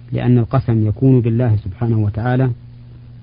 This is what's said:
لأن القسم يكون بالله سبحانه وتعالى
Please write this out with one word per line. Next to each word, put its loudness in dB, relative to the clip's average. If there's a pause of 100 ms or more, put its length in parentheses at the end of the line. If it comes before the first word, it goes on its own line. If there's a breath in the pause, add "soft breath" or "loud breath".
(120)
لأن 2
القسم 0
يكون 4
بالله 0
سبحانه -2
وتعالى 0 (720)